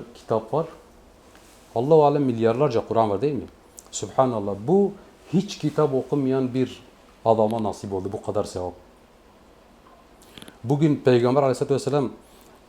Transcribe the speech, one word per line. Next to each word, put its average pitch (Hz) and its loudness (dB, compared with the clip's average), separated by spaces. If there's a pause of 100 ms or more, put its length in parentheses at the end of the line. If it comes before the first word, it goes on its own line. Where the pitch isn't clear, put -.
(160)
kitap - -4
var? 160 -2 (1080)
Allahu 147 6
alem 143 2
milyarlarca 117 2
Kur'an 110 2
var 98 -2
değil 147 -2
mi? 98 -6 (480)
Subhanallah. 107 -2 (140)
Bu 190 2 (420)
hiç - -2
kitap 147 0
okumayan 131 -2
bir 127 -4 (420)
adama 113 2
nasip 98 -8
oldu. 98 -6
Bu 107 -10
kadar 101 -4
sevap. 90 -8 (1900)
Bugün 143 2
Peygamber 127 4
Aleyhisselatü 139 0
Vesselam, 131 -2 (640)